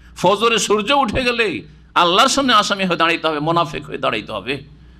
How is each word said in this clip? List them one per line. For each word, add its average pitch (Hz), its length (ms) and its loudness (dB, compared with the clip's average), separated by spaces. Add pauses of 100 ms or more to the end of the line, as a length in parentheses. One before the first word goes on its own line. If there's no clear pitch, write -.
(160)
ফজরে 208 420 2
সূর্য 208 340 0
উঠে 262 320 0
গেলে 220 380 -2 (320)
আল্লাহর 180 340 4
সামনে 269 240 0
আসামি 196 320 2
হয়ে 175 120 0
দাঁড়াইতে 165 320 0
হবে, 156 100 -2
মোনাফেক 156 480 -2
হয়ে - 120 -10
দাঁড়াইতে 113 340 -4
হবে, 107 300 -8 (380)